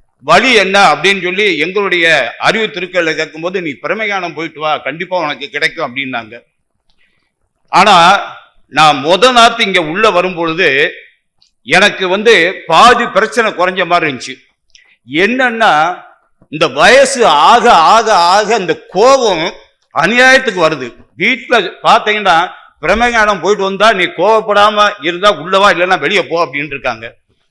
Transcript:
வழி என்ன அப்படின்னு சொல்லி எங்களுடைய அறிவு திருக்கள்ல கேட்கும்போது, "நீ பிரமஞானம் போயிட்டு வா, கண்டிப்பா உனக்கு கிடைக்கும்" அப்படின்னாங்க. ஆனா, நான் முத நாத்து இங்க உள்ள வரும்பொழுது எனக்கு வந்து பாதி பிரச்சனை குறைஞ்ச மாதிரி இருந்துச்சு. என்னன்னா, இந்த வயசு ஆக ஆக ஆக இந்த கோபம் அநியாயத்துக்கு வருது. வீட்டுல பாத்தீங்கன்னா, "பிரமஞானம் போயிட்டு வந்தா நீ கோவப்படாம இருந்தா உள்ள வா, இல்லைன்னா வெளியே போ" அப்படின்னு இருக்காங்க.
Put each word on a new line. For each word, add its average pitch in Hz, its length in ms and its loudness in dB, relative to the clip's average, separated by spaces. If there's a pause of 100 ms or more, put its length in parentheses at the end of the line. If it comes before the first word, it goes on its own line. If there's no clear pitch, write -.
(220)
வழி 196 320 2
என்ன 196 400 2
அப்படின்னு 180 300 -2
சொல்லி 185 340 -2
எங்களுடைய 170 800 0
அறிவு 190 300 -2
திருக்கள்ல 175 480 -4
கேட்கும்போது, 160 460 -8
"நீ 151 200 -10
பிரமஞானம் 190 520 -6
போயிட்டு 151 260 -12
வா, 151 180 -2
கண்டிப்பா 175 400 -8
உனக்கு 143 320 -8
கிடைக்கும்" 147 460 -6
அப்படின்னாங்க. 120 460 -10 (1300)
ஆனா, 185 520 4 (480)
நான் 143 380 0
முத 190 320 2
நாத்து 233 240 2
இங்க 190 200 0
உள்ள 180 280 0
வரும்பொழுது 170 840 -2 (720)
எனக்கு 190 440 0
வந்து 190 600 0
பாதி 226 380 4
பிரச்சனை 208 460 -2
குறைஞ்ச 180 340 -2
மாதிரி 170 260 -2
இருந்துச்சு. 127 240 -12 (760)
என்னன்னா, 202 920 0 (460)
இந்த 156 180 -2
வயசு 214 580 2
ஆக 196 460 4
ஆக 208 420 4
ஆக 190 420 2
இந்த 175 340 -4
கோபம் 214 640 0 (400)
அநியாயத்துக்கு 214 760 2
வருது. 131 320 -10 (160)
வீட்டுல 220 560 -2 (100)
பாத்தீங்கன்னா, 190 640 2 (340)
"பிரமஞானம் 214 600 0
போயிட்டு 190 220 -2
வந்தா 196 300 0
நீ 185 100 0
கோவப்படாம 208 960 0
இருந்தா 175 300 -2
உள்ள 185 280 -2
வா, 202 120 4
இல்லைன்னா 180 280 0
வெளியே 170 260 -2
போ" 165 200 -2
அப்படின்னு 143 200 -8
இருக்காங்க. 120 500 -10 (360)